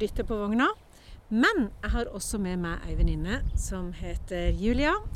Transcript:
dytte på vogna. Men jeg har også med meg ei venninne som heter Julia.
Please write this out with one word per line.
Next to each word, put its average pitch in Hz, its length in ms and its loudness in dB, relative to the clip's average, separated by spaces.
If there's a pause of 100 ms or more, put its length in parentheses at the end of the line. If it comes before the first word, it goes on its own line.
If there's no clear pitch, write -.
dytte 214 240 -2
på 214 160 -4
vogna. 226 300 4 (580)
Men 269 380 4 (160)
jeg 208 100 0
har 233 220 0
også 208 260 -4
med 180 220 -2
meg 170 240 -4
ei 165 100 -4
venninne 170 460 2 (140)
som 185 360 -4
heter 175 640 -4
Julia. 247 380 2 (220)